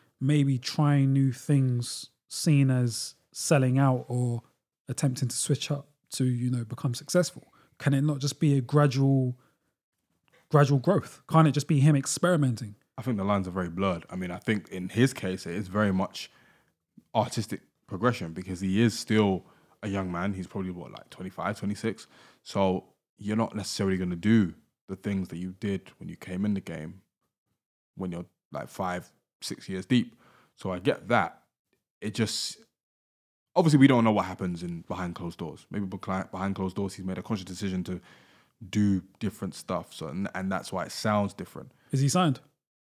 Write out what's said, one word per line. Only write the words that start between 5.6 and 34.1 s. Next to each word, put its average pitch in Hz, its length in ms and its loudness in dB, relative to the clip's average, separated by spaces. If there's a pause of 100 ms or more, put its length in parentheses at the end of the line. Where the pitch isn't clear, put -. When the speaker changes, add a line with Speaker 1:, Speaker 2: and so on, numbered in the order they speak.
Speaker 1:
up 139 180 -6 (260)
to, 131 120 -2
you 123 240 0
know, 123 160 -2
become 120 300 -4
successful? - 580 -2 (240)
Can 139 160 2
it 135 80 4
not 147 160 0
just 135 220 -4
be 143 180 4
a 131 40 2
gradual, 135 760 4 (1120)
gradual 143 300 6
growth? 170 500 0
Can't 160 180 8
it 143 40 4
just 143 160 -2
be 147 120 2
him 147 160 6
experimenting? 135 800 0 (220)
Speaker 2:
I - 60 -10
think 120 140 -2
the 95 60 -2
lines 98 240 0
are 90 40 -8
very 90 180 -2
blurred. 90 400 -2
I 92 60 -12
mean, 92 160 -6
I 87 60 -8
think 107 320 -2
in 92 200 -8
his 131 240 4
case, 92 320 -6
it 85 80 -8
is 95 140 -6
very 101 260 0
much - 360 -4 (840)
artistic 110 460 -2 (260)
progression 95 460 -2
because 90 260 -10
he 95 220 2
is 117 160 4
still 101 480 2 (380)
a 110 40 -8
young 95 240 -4
man. 92 220 -4
He's 92 140 -8
probably, 92 240 -8
what, 87 200 -14
like, - 200 -20
twenty-five, 92 460 -8
twenty-six? 101 500 -6 (360)
So 95 420 0 (320)
you're 107 200 -4
not 113 180 -2
necessarily 98 420 -2
gonna 90 180 -4
do 98 400 2 (320)
the 95 80 -8
things 95 340 -4
that 85 80 -10
you 92 220 -10
did 98 380 -6
when 85 120 -14
you 85 80 -14
came 92 260 -6
in 104 120 0
the 95 60 -4
game 82 400 -12 (920)
when 92 160 -6
you're, 87 140 -10 (260)
like, 71 160 -10
five, 90 420 -6 (300)
six - 300 -12
years 95 160 -6
deep. 120 340 0 (360)
So - 160 -8
I 90 80 -6
get - 280 -2
that. 107 360 0 (580)
It 107 120 -6
just, - 440 -4 (1000)
obviously 160 240 6
we 135 80 12
don't 123 160 6
know 113 80 6